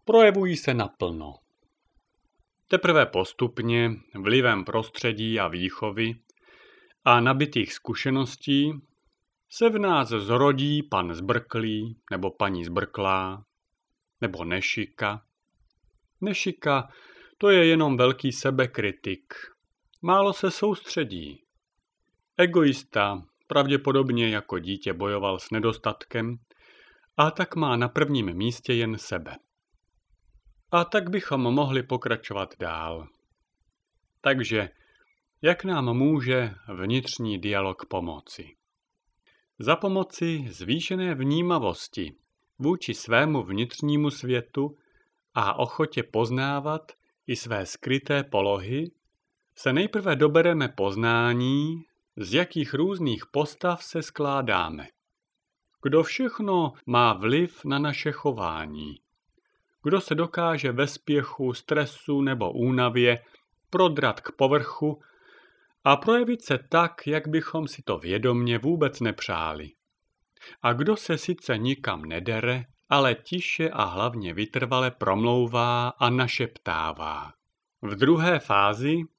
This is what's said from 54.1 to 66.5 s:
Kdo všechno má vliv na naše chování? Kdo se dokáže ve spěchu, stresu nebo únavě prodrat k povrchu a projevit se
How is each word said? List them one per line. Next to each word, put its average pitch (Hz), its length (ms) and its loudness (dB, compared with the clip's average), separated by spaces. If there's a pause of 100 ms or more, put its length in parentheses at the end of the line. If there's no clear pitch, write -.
Kdo 147 200 4
všechno 196 680 -2 (140)
má 120 260 4
vliv 120 520 0
na 139 140 -2
naše 147 340 -4
chování? 80 800 -6 (880)
Kdo 175 180 2
se 170 140 -4
dokáže 165 580 -2
ve 131 140 0
spěchu, 135 680 -2
stresu 143 640 -2
nebo 127 320 0
únavě 123 720 2 (460)
prodrat 156 500 2
k - 120 -12
povrchu 147 720 0 (800)
a 143 120 6
projevit 233 460 2
se 135 160 0 (100)